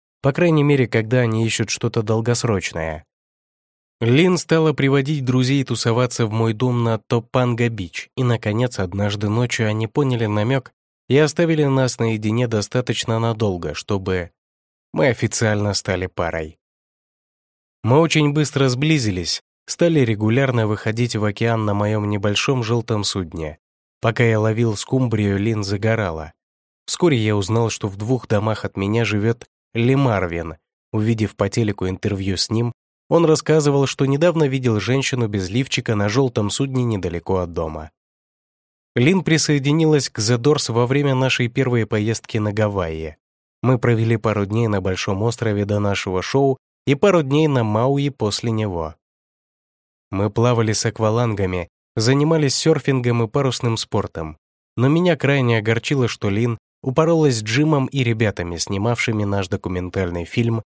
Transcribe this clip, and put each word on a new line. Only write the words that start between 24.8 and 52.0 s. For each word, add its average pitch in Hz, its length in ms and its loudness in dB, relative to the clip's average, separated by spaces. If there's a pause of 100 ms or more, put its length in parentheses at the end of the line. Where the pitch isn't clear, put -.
Лин 107 240 -2
загорала. 98 720 -2 (540)
Вскоре 165 300 2
я 107 200 2
узнал, 107 340 0
что - 160 -6
в 95 100 -8
двух 117 300 -2
домах 107 380 -2
от - 120 -8
меня 104 280 0
живёт 107 420 -2 (280)
Ли 120 200 2
Марвин. 90 640 0 (360)
Увидев 110 440 -2
по 101 120 0
телеку 104 400 -2
интервью 98 480 -4
с - 140 -4
ним, 117 220 -2 (360)
он 165 160 0
рассказывал, 147 640 2
что - 200 -4
недавно 156 380 2
видел 127 360 0
женщину 123 480 -2
без 98 200 -4
лифчика 120 460 -4
на 104 140 0
жёлтом 113 420 0
судне 131 340 -2
недалеко 92 540 -4
от 87 140 -4
дома. 80 380 -8 (1040)
Лин 156 280 4
присоединилась 151 880 2
к - 80 -8
The 113 180 2
Doors 139 360 2
во 120 140 2
время 139 280 0
нашей 127 340 0
первой 123 380 0
поездки 107 520 -2
на 107 140 0
Гавайи. 87 640 -2 (460)
Мы 123 160 4
провели 113 380 2
пару 104 280 0
дней 110 220 0
на 101 140 0
Большом 95 420 -2
острове 110 420 0
до 104 140 0
нашего 98 420 -2
шоу 135 380 0 (280)
и 135 80 2
пару 180 280 4
дней 147 260 2
на 131 160 2
Мауи 135 460 0
после 113 400 -4
него. 92 460 -4 (1160)
Мы 101 200 0
плавали 113 420 2
с - 120 -2
аквалангами, 107 840 0 (280)
занимались 143 600 2